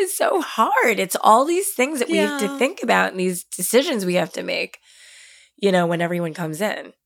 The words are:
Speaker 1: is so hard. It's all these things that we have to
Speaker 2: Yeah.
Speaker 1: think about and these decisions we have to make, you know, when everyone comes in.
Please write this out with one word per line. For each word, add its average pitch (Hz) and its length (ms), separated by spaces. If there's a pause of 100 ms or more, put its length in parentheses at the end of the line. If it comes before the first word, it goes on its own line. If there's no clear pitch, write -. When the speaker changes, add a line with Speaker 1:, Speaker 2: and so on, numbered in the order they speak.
Speaker 1:
is 370 160
so - 260
hard. 240 580
It's 185 200
all 226 240
these 349 280
things 262 280
that 247 80
we 320 100
have 294 220
to 208 60
Speaker 2:
Yeah. - 120
Speaker 1:
think 277 240
about 190 300
and 185 80
these 185 240
decisions 226 600
we 180 100
have 175 200
to - 80
make, 175 360 (760)
you 196 160
know, 180 140
when 170 160
everyone 170 320
comes 160 260
in. 196 320 (140)